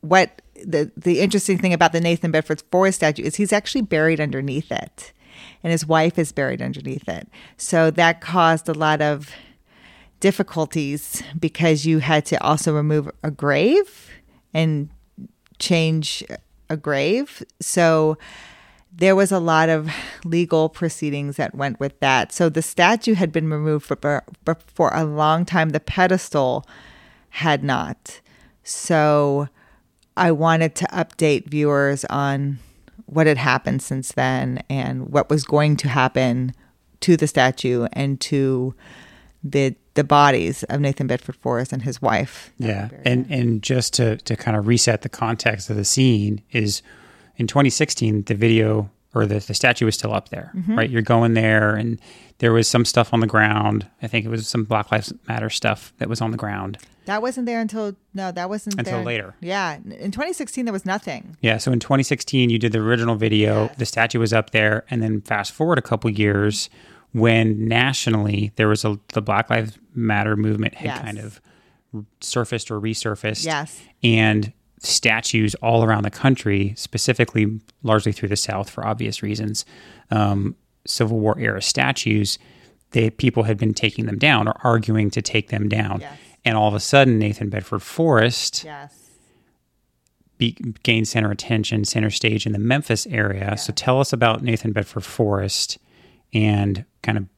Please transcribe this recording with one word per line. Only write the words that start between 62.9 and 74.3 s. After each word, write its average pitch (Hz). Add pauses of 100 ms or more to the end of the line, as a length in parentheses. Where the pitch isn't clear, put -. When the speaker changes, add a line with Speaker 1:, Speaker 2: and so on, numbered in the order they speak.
Speaker 2:
video. 107
Speaker 1:
Yes. -
Speaker 2:
The 123
statue -
was 113
up 110
there. 107
And 120
then 107
fast 104
forward 160
a 131
couple 113
years 104 (440)
when 113
nationally 110
there 110
was 107
a, 104 (140)
the 113
Black 104
Lives 110 (160)
Matter 107
movement 107
had -
Speaker 1:
Yes. 127
Speaker 2:
kind 107
of 107 (760)
surfaced -
or 107
resurfaced. 110
Speaker 1:
Yes. 156 (220)
Speaker 2:
And 110 (300)